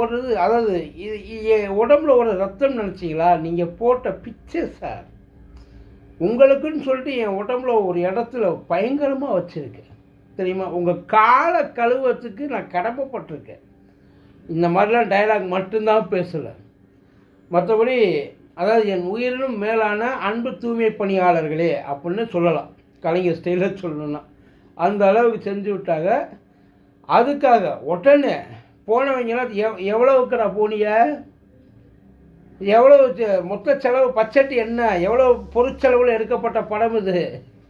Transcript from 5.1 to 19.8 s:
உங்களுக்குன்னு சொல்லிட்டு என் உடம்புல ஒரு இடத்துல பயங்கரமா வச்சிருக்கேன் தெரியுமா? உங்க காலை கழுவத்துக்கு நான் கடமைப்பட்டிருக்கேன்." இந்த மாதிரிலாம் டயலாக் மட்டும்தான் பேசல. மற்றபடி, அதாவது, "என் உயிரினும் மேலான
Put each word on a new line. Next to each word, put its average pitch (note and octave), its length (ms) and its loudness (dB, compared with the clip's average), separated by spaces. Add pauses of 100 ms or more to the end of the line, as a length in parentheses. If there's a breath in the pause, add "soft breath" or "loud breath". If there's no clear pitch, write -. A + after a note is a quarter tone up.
உங்களுக்குன்னு C#4 640 4
சொல்லிட்டு C4 340 -4
என் G#3 280 -4
உடம்புல B3 420 0
ஒரு F3 140 -2
இடத்துல G3 680 -4
பயங்கரமா C4+ 640 -2
வச்சிருக்கேன் E3 580 -8 (460)
தெரியுமா? F#3 340 -4
உங்க F3 240 0
காலை B3+ 680 4
கழுவத்துக்கு A#3+ 800 -2
நான் B3+ 320 -8
கடமைப்பட்டிருக்கேன்." F#3 880 -8 (880 soft breath)
இந்த E3+ 220 0
மாதிரிலாம் G#3 400 2
டயலாக் G3+ 380 2
மட்டும்தான் G#3+ 600 0
பேசல. E3 400 -4 (1000 soft breath)
மற்றபடி, G#3+ 800 2 (240)
அதாவது, G#3+ 340 2
"என் F#3 140 -2
உயிரினும் B3 560 -4
மேலான A3 540 -2